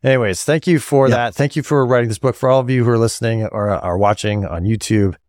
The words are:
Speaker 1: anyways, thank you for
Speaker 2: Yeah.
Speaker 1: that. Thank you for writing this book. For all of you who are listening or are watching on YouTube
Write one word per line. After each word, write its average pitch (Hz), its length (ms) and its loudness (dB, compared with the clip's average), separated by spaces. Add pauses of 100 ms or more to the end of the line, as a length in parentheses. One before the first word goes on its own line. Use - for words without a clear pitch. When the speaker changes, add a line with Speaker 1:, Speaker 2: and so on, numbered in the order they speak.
Speaker 1:
anyways, 120 420 0
thank 151 220 0
you 170 120 4
for 135 280 2
Speaker 2:
Yeah. 123 100 2
Speaker 1:
that. 120 180 -2
Thank 139 200 -2
you 151 80 -4
for 143 220 0
writing 120 240 2
this 107 100 -6
book. 127 160 -2
For 131 140 -2
all 131 120 4
of 123 100 -4
you 127 140 2
who 120 60 2
are 117 80 2
listening 113 460 -2
or 104 240 -4
are 92 300 -2
watching 104 480 0
on 82 180 -6
YouTube 104 520 0 (120)